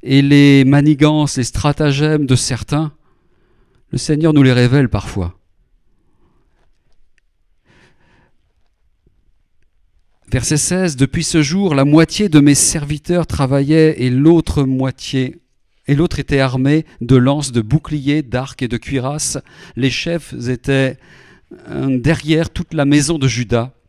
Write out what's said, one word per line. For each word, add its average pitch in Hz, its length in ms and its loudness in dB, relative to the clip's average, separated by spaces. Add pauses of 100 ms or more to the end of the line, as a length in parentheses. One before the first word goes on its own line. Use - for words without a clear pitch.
Et 135 200 2
les 143 420 6
manigances, 147 720 2
les 131 80 -2
stratagèmes 147 800 -2
de 127 120 2
certains, 143 580 -4 (960)
le - 80 -6
Seigneur 156 340 0
nous 147 100 6
les 131 120 6
révèle 123 340 2
parfois. 92 480 -6 (4000)
Verset 139 260 -2
seize, « 180 380 -2
Depuis 139 280 -2
ce 165 180 0
jour, 170 320 -2
la 139 100 2
moitié 156 440 2
de 151 100 4
mes 143 160 6
serviteurs 151 720 -2
travaillaient 143 760 0
et 127 100 0
l'autre 147 520 2
moitié... 131 760 -4 (480)
Et 147 80 2
l'autre 160 240 -2
était 139 180 -2
armé 135 480 0 (140)
de 123 160 2
lances, 135 340 2
de 120 100 -2
boucliers, 143 640 -2
d'arcs 127 400 -8
et 123 60 -6
de 117 80 -6
cuirasses. 135 640 -8 (360)
Les 127 160 -2
chefs 165 420 -8 (160)
étaient, 131 500 -2 (720)
euh, 135 300 -4
derrière 156 500 -2
toute - 260 -12
la 151 100 -2
maison 147 340 0
de 135 80 -2
Juda. 117 480 -4 (140)